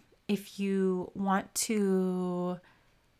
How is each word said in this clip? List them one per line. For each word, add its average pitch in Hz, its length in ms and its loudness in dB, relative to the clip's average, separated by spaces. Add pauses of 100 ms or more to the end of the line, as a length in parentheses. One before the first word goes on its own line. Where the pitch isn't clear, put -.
(280)
if 202 320 -4
you 190 540 0
want 196 420 0
to 185 1040 0 (600)